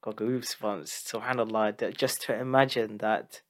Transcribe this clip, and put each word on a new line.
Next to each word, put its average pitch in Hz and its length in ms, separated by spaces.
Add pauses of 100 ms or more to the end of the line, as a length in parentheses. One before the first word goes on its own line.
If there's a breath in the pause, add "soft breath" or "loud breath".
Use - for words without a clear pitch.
Got 110 140
goosebumps. 107 920
Subhanallah, 110 680
that 98 180
just - 260
to 113 160
imagine 127 600
that - 520